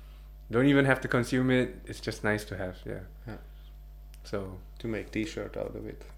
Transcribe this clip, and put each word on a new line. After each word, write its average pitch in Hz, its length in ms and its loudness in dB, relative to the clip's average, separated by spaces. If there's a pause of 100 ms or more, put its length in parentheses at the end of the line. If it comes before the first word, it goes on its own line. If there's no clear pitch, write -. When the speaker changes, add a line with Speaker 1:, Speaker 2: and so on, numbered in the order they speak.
(520)
Speaker 1:
Don't 123 160 6
even 139 180 8
have 131 160 6
to - 60 -2
consume 127 440 4
it. 127 240 4 (100)
It's - 160 -8
just - 220 -4
nice 104 220 2
to 95 120 -8
have, 92 280 -6
yeah. 98 160 -6 (260)
Speaker 2:
Yeah. 107 100 -8 (840)
Speaker 1:
So 95 340 -4 (220)
Speaker 2:
To - 80 -6
make 104 240 -4
t-shirt 107 440 -2
out 107 200 -4
of 107 120 -8
it. - 140 -12 (160)